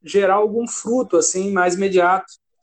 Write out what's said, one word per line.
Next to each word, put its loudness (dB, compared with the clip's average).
gerar 0
algum 0
fruto, -2
assim, 0
mais 0
imediato 0